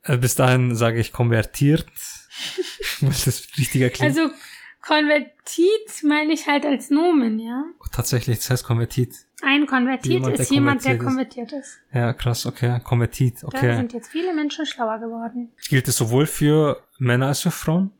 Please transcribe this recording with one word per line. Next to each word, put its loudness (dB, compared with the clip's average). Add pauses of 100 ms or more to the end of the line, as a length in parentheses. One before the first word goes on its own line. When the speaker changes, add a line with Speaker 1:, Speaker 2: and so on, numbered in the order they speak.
Speaker 1:
Äh, 0
bis 0
dahin 4
sage 2
ich -2
konvertiert, 2
<laughs> -10
weil 4
das -2 (120)
richtiger 2
klingt. 0
Speaker 2:
Also 2 (500)
Konvertit 0
meine 2
ich -4
halt 2
als -2
Nomen, 2
ja? -6 (160)
Speaker 1:
Oh, -14
tatsächlich, 0
das -6
heißt -2
Konvertit. -2 (280)
Speaker 2:
Ein 2
Konvertit 0
Speaker 1:
Jemand, 0
Speaker 2:
ist 0
Speaker 1:
der 2
Speaker 2:
jemand, 2
der 2
Speaker 1:
konvertiert -2
ist. -10
Speaker 2:
konvertiert -10
ist. -20 (140)
Speaker 1:
Ja, 0
krass, -2
okay. -2
Konvertit, 0
Speaker 2:
Da -10
Speaker 1:
okay. 0
Speaker 2:
sind -2
jetzt -12
viele -4
Menschen -4
schlauer -4
geworden. -10 (180)
Speaker 1:
Gilt 0
es 0
sowohl 2
für 2 (160)
Männer 2
als -2
für 0
Frauen? -2